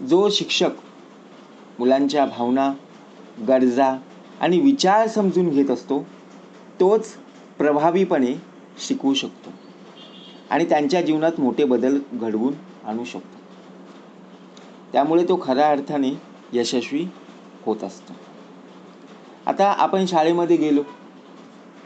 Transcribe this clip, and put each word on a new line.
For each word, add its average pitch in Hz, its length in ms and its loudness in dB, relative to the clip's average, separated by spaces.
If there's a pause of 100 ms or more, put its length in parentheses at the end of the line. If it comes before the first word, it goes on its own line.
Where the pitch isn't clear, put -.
"जो 196 220 2
शिक्षक - 400 -2 (1080)
मुलांच्या 135 480 2
भावना, 131 460 -2 (760)
गरजा 131 480 2 (440)
आणि 170 200 2
विचार 185 460 4
समजून 185 440 0
घेत 135 200 2
असतो, 135 360 -4 (760)
तोच 214 340 2 (440)
प्रभावीपणे 151 920 0 (280)
शिकवू 135 360 -2
शकतो - 360 -6 (1000)
आणि 160 180 2
त्यांच्या 156 320 2
जीवनात 156 400 0
मोठे 131 240 0
बदल 127 340 2 (140)
घडवून 113 420 -4 (300)
आणू 113 200 -8
शकतो. - 340 -16 (1500)
त्यामुळे 160 320 2
तो 180 180 0
खऱ्या 143 280 2
अर्थाने 139 400 -2 (420)
यशस्वी 123 540 -2 (580)
होत 107 200 -4
असतो." - 280 -16 (1300)
आता 202 240 2
आपण 190 360 0
शाळेमध्ये 170 500 2
गेलो, 147 260 2 (1040)